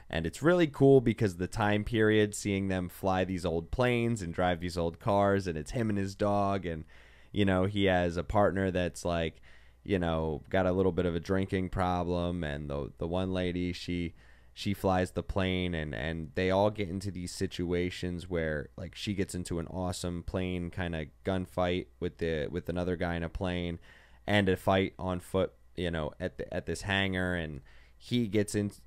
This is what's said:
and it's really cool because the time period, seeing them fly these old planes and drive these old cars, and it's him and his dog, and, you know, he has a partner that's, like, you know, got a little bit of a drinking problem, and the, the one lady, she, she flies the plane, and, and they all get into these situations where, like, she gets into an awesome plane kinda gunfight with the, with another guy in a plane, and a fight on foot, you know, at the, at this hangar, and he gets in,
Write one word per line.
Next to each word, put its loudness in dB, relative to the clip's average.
and -2
it's -6
really 6
cool 8
because 2
the -2
time 0
period, 4
seeing -2
them -2
fly 0
these -2
old -2
planes 0
and -6
drive 2
these -6
old -2
cars, 2
and -4
it's -6
him -2
and -2
his -4
dog, 0
and, -6
you 2
know, 4
he 0
has 4
a -2
partner 4
that's, -2
like, -2
you 2
know, 0
got 2
a 4
little 4
bit 0
of 0
a -2
drinking 0
problem, 0
and -4
the, -6
the -4
one -2
lady, -2
she, -4
she -2
flies 2
the -2
plane, 0
and, -4
and -6
they 2
all 4
get -4
into -6
these -8
situations -4
where, -2
like, -12
she -4
gets -2
into -4
an -8
awesome -6
plane -4
kinda -4
gunfight 0
with -6
the, 0
with -6
another -2
guy -2
in -2
a -4
plane, -4
and 4
a 4
fight 2
on -4
foot, 0
you -2
know, -2
at -6
the, -10
at -6
this -4
hangar, 0
and -6
he -2
gets 0
in, -2